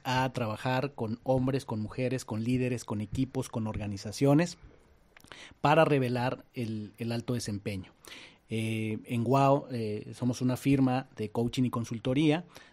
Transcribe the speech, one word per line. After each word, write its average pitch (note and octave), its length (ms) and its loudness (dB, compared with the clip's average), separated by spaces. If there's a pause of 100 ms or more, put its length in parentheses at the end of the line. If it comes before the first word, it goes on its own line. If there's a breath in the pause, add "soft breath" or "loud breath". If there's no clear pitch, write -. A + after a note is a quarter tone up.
a B2+ 280 0
trabajar B2+ 600 -2
con A2+ 300 -6
hombres, C3 400 0
con A2 160 -4
mujeres, B2 440 -4
con A2 200 -4
líderes, B2 400 0
con G#2+ 160 -4
equipos, C3 480 -4
con A2 180 -4
organizaciones G#2+ 920 0 (1040 loud breath)
para D#3 240 6
revelar B2+ 600 2 (100)
el, A2 440 -4
el A#2 120 -4
alto A#2 240 -4
desempeño. G2+ 580 -6 (640 loud breath)
Eh, A2 520 -2
en A#2 180 -2
WOW, C#3 460 4
eh, A2+ 440 -6
somos B2 280 -2
una B2+ 160 2
firma C3+ 580 2
de G#2+ 140 -6
coaching A#2+ 320 -2
y A#2+ 80 0
consultoría C3 720 0 (280 soft breath)